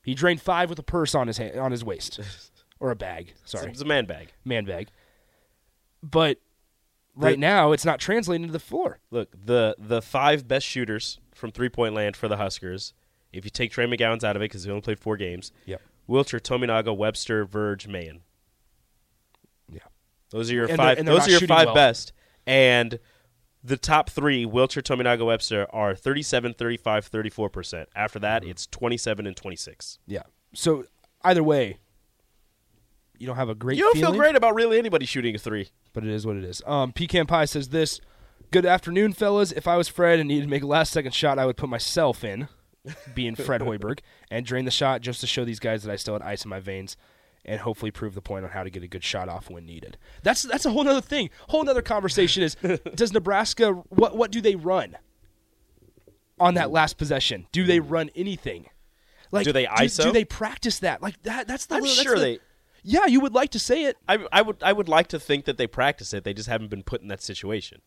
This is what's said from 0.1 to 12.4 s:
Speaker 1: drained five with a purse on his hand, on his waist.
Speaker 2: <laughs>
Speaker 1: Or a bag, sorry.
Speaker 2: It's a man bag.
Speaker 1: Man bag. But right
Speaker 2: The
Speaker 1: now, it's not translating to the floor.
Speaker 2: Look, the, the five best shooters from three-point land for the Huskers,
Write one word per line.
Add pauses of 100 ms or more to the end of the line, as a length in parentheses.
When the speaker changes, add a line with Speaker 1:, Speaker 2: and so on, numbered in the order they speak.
Speaker 1:
drained
five
with
a
purse
on
his
hand,
on
his
waist.
Speaker 2:
<laughs> (520)
Speaker 1:
Or
a
bag, (100)
sorry.
Speaker 2:
It's
a
man
bag. (140)
Speaker 1:
Man
bag. (1120)
But (760)
right
Speaker 2:
The
Speaker 1:
now,
it's
not
translating
to
the
floor. (120)
Speaker 2:
Look,
the,
the
five
best
shooters (140)
from
three-point
land
for
the
Huskers, (400)